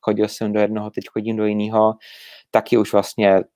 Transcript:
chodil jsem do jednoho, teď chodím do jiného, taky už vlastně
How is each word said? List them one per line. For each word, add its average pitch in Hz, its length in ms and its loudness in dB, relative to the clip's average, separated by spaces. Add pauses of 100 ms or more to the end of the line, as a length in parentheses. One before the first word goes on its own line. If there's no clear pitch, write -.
chodil 107 260 -2
jsem 104 260 -6
do 104 60 0
jednoho, 104 320 -2
teď 110 120 -10 (100)
chodím 110 220 -6
do 107 100 -2
jiného, 107 480 2 (580)
taky 110 260 2
už 107 140 0
vlastně 98 480 2 (160)